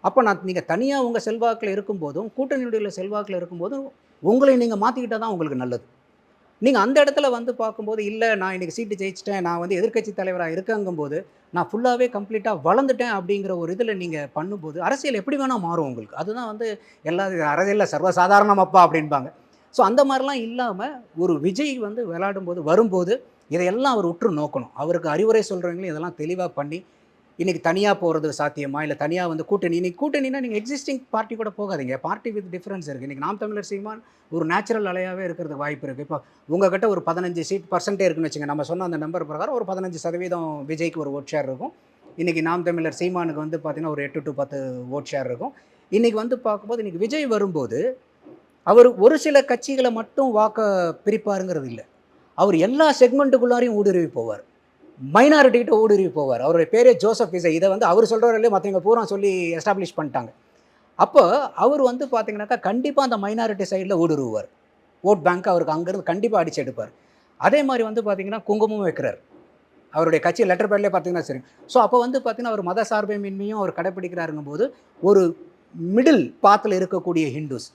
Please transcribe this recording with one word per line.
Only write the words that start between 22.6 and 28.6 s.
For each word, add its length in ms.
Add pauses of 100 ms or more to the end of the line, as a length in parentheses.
வரும்போது, 600 (260)
இதையெல்லாம் 440
அவர் 120
உற்று 280
நோக்கணும். 420
அவருக்கு 340
அறிவுரை 420
சொல்றவங்களும் 320
இதெல்லாம் 360
தெளிவா 300
பண்ணி, 360 (520)
இன்னைக்கு 260
தனியா 340
போறது 420
சாத்தியமா, 420